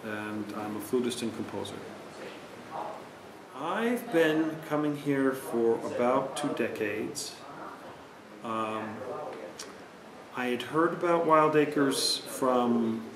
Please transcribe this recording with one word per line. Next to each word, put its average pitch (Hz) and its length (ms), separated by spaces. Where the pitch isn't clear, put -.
and 107 400
I'm 107 180
a 104 40
flutist 123 420
and 113 140
composer. 101 400
I've 202 560
been 160 460
coming 151 300
here 139 360
for 117 420
about 127 500
two 147 200
decades. 110 800
Um, 110 540
I 127 100
had 123 180
heard 165 300
about 170 340
Wild 156 280
Acres 147 600
from 117 880